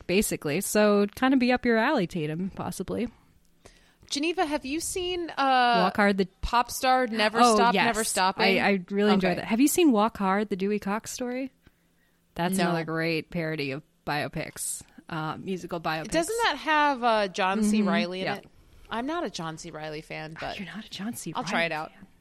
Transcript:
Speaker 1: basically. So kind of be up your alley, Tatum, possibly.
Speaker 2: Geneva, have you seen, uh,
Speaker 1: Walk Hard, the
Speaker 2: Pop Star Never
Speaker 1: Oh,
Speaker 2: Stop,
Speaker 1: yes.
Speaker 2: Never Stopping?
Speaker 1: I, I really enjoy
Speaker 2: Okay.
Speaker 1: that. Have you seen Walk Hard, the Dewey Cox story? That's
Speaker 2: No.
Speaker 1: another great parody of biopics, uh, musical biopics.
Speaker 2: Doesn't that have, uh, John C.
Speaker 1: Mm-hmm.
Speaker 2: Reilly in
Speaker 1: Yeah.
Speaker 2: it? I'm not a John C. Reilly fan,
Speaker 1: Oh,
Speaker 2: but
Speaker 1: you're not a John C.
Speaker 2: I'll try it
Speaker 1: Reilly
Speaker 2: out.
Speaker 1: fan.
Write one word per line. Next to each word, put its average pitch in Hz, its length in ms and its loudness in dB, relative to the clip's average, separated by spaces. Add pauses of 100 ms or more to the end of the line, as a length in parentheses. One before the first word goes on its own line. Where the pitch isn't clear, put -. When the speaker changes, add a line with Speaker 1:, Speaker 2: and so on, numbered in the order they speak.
Speaker 1:
basically. 175 540 0
So 208 540 4
kind 262 180 2
of 269 80 6
be 240 120 4
up 247 120 0
your 240 140 4
alley, 233 280 2
Tatum, 160 500 -4
possibly. 185 520 -6 (1040)
Speaker 2:
Geneva, 330 340 -2
have 294 220 -4
you 294 140 -4
seen, 359 500 -4
uh, 254 540 4
Speaker 1:
Walk 185 120 0
Hard, 202 220 4
the 190 100 0 (140)
Speaker 2:
Pop 240 280 0
Star 254 360 2
Never 220 340 0
Speaker 1:
Oh, 240 160 8
Speaker 2:
Stop, 233 180 6
Speaker 1:
yes. 233 120 4
Speaker 2:
Never 220 180 0
Stopping? 190 560 2
Speaker 1:
I, 165 80 4
I 196 120 2 (100)
really 202 220 4
enjoy 185 160 4
Speaker 2:
Okay. 175 80 0
Speaker 1:
that. - 100 -6
Have 220 140 2
you 294 80 6
seen 320 240 4
Walk 214 260 2
Hard, 202 320 0
the 202 60 -4
Dewey 202 220 0
Cox 202 320 -6
story? 254 400 -6 (840)
That's 180 240 -2
Speaker 2:
No. 175 60 2
Speaker 1:
another 165 200 0
great 160 460 -2
parody 156 400 -4
of 143 120 -6 (240)
biopics, - 760 -6 (260)
uh, 156 300 -6
musical 170 420 -8
biopics. 160 300 -4
Speaker 2:
Doesn't 339 340 0
that 320 140 0
have, 294 440 2
uh, 220 260 2
John 190 360 0
C. 214 160 4
Speaker 1:
Mm-hmm. 202 80 2
Speaker 2:
Reilly 175 320 0
in 185 60 -4
Speaker 1:
Yeah. 139 100 -2
Speaker 2:
it? - 100 -14 (440)
I'm 233 160 -4
not 330 180 -4
a 214 60 -6
John 160 260 -8
C. 165 140 -14
Reilly 156 320 -10
fan, 156 340 -12
Speaker 1:
Oh, - 40 -14
Speaker 2:
but - 180 -8
Speaker 1:
you're 190 160 -10
not 214 100 -12
a - 60 -20
John 214 240 -8
C. - 200 -10
Speaker 2:
I'll 165 100 -6
try 175 180 -2
it 165 80 0
Speaker 1:
Reilly 156 40 -6
Speaker 2:
out. 156 180 -8
Speaker 1:
fan. - 140 -20 (140)